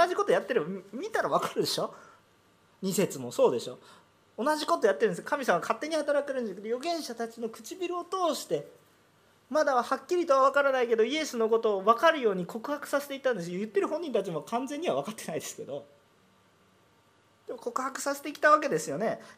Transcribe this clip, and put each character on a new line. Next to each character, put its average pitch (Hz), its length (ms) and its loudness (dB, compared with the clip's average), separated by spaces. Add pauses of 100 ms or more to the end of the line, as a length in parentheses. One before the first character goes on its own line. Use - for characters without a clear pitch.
じ 359 80 -4
こ 403 100 0
と - 80 2
や 180 80 6
っ 214 40 -2
て 269 100 -4
る。 160 140 2
み-、 190 140 -8 (180)
見 415 100 -6
た 403 120 0
ら 175 60 -2
わ 156 120 2
か - 140 -2
る - 80 0
で 151 40 0
し - 120 -2
ょ？ - 160 -4 (880)
二 190 100 -2
節 170 260 0
も 120 140 -8
そ 254 160 4
う 151 40 4
で 120 80 0
し - 80 -8
ょ？ 127 100 -14 (580)
同 277 200 0
じ 302 100 -6
こ 330 120 2
と - 80 4
や 196 60 6
っ 190 60 -4
て 233 80 4
る 190 60 0
ん - 20 -4
で 208 80 -8
す。 - 0 -
神 285 220 -2
様 226 100 4
は 170 60 2
勝 226 180 -2
手 302 100 -6
に 320 60 -2
働 285 320 0
け 277 60 -4
る 262 100 -4
ん - 20 -4
で 214 60 -6
す 185 100 -12
け 202 80 -10
ど、 233 80 -2
預 254 60 -10
言 339 200 -2
者 240 120 -10
た 233 140 -6
ち 226 120 -16
の 226 80 -4
唇 349 480 -8
を 349 80 -6
通 349 300 0
し - 120 -8
て、 156 220 -4 (800)
ま 302 140 2
だ 277 100 2
は 240 80 4 (140)
っ - 100 -16
き 359 100 0
り 349 100 0
と 339 60 4
は 269 100 8
わ 269 100 6
か 277 100 4
ら 277 100 2
な 262 100 2
い 240 60 2
け 233 80 4
ど、 220 80 6
イ 247 120 2
エ 311 80 0
ス 262 120 -6
の 226 120 2
こ 220 100 4
と 214 200 2
を 190 60 -4
わ 220 100 8
か 330 160 6
る 320 100 2
よ 220 120 2
う - 20 0
に 180 120 -2
告 220 260 -8
白 294 160 -6
さ 277 120 0
せ 277 80 -8
て 277 60 -6
い 269 40 -6
っ - 20 -14
た 254 140 2
ん - 20 0
で 180 60 -4
す。 170 80 -6
言 180 140 -4
っ - 20 -2
て 226 140 -2
る 349 80 2
本 320 120 -4
人 330 120 -6
た 214 100 2
ち 190 80 -6
も 156 120 -4
完 247 240 -4
全 294 140 -6
に 339 80 -2
は 156 80 0
わ 143 80 0
か 214 80 -8
っ - 20 -16
て - 120 -14
な 180 60 -8
い 151 80 -4
で - 60 -10
す - 100 -12
け - 80 -12
ど、 143 220 -10 (1600)
で - 60 -10
も 254 60 -10
告 240 220 -4
白 254 200 -6
さ 285 140 -2
せ 285 80 -8
て 302 100 -8
き - 80 -16
た 302 100 6
わ 311 80 8
け 302 100 -2
で 185 100 0
す - 120 -6
よ 143 80 -4
ね。 190 220 -2 (180)